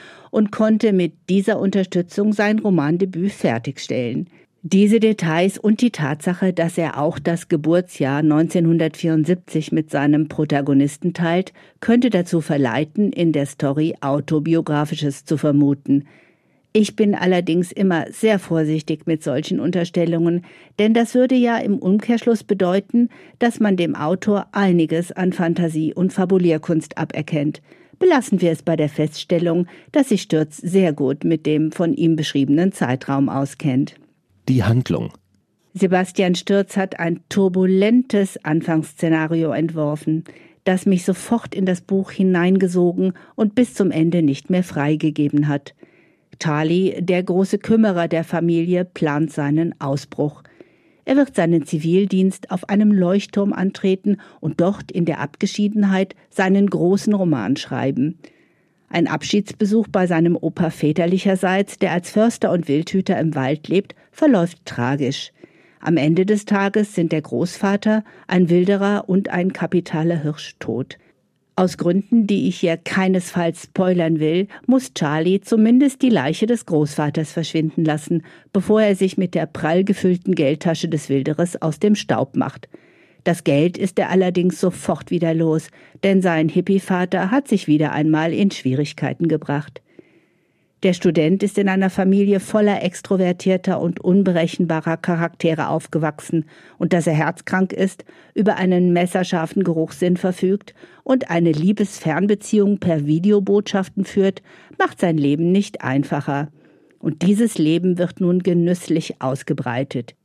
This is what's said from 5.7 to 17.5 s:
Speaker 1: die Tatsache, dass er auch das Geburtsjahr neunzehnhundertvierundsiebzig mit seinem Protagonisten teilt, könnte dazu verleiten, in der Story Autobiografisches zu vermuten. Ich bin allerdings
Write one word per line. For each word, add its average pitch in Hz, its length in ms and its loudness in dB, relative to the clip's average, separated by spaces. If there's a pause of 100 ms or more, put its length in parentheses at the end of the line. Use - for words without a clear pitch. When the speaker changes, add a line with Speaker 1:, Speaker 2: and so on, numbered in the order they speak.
Speaker 1:
die 247 120 2
Tatsache, 160 600 -2
dass 170 260 -2
er 160 220 -2
auch 156 180 -2
das 170 300 -4
Geburtsjahr 156 760 0
neunzehnhundertvierundsiebzig 160 1500 0
mit 160 180 -2
seinem 147 380 2
Protagonisten 143 840 0
teilt, 170 400 -2 (260)
könnte 240 300 2
dazu 175 320 0
verleiten, 151 720 0
in 170 180 0
der 143 140 0
Story 151 560 -2
Autobiografisches 151 1200 -2
zu 160 140 -2
vermuten. 143 680 2 (680)
Ich 214 240 2
bin 208 180 2
allerdings 180 560 0